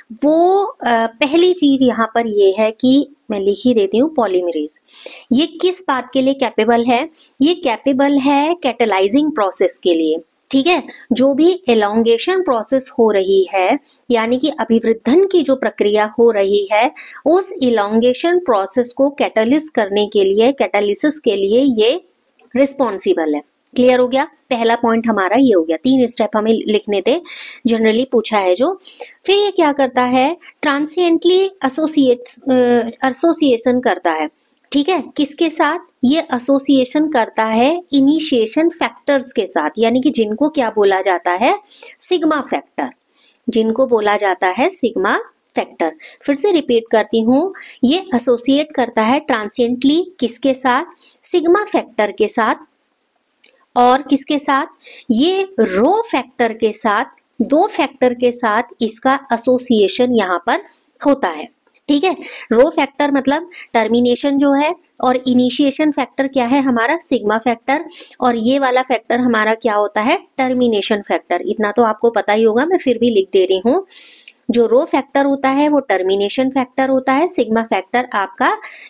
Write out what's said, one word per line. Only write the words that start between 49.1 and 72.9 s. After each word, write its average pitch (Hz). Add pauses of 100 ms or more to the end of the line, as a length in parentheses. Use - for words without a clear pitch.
transiently 254
किसके 254
साथ? 262 (380)
Sigma 359
factor 214
के 208
साथ। 233 (1200)
और 254
किसके 285
साथ? 285 (440)
ये 370 (120)
रो 226
factor 240
के 220
साथ, 220 (380)
दो 320
factor 262
के 240
साथ 226 (180)
इसका 262
association 247
यहाँ 185
पर 294 (460)
होता 269
है, 156 (400)
ठीक 285
है। 359 (360)
रो 262
factor 285
मतलब 277 (240)
termination 240
जो 277
है, 302 (260)
और 254
initiation 254
factor 277
क्या 262
है 269
हमारा? 262
sigma 220
factor। 262 (360)
और 240
ये 240
वाला 254
factor 247
हमारा 220
क्या 220
होता 208
है? 277 (220)
Termination 233
factor। 175
इतना 208
तो 240
आपको 220
पता 208
ही 220
होगा, 226
मैं 359
फिर 240